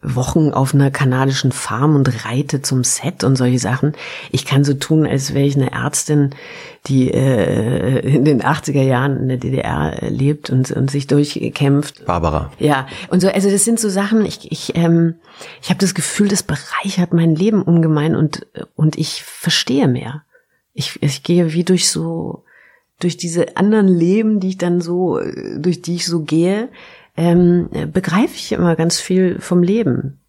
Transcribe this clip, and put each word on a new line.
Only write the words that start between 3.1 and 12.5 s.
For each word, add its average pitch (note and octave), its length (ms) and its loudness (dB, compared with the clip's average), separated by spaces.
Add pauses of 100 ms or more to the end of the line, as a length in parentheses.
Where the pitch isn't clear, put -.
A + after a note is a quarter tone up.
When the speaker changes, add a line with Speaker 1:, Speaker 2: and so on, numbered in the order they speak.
Speaker 1:
und C3+ 120 4
solche B2+ 220 2
Sachen. C3 360 -2 (380)
Ich - 120 -2
kann C#3 180 2
so C#3+ 120 2
tun, D#3 320 2
als C3+ 260 -2
wäre C#3 140 2
ich C#3 100 0
eine C3+ 160 0
Ärztin, C#3+ 640 0 (520)
die, C3 240 2
äh, A#2+ 880 0
in C#3 260 2
den C#3+ 180 2
achtziger C#3+ 380 0
Jahren C3 340 2
in C3 120 -2
der B2+ 100 -2
D B2+ 120 -4
D C3 100 0
R - 360 -2 (140)
lebt C#3+ 400 -2
und, C3 220 0
und C3+ 180 0
sich C#3 160 -4
durchkämpft. C#3+ 1000 0
Speaker 2:
Barbara. D#2 540 -2